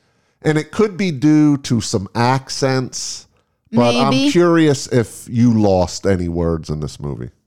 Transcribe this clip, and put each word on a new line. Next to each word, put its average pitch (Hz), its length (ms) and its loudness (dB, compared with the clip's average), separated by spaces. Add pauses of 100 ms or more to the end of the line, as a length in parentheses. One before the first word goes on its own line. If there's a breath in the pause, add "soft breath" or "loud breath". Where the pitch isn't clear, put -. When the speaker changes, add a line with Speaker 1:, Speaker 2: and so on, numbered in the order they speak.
(420)
Speaker 1:
And 156 160 0
it 151 120 -8
could 208 280 -2
be 190 120 -2
due 151 480 4
to 123 220 -2
some 98 340 -4
accents, 131 1120 -4 (460)
but 120 240 2
I'm 139 140 2
Speaker 2:
Maybe. 180 200 2
Speaker 1:
curious 170 580 2
if - 420 -2
you 117 280 2
lost 95 480 2
any 90 220 0
words 85 400 -2
in 76 120 -4
this 71 200 -10
movie. 64 300 -10 (160)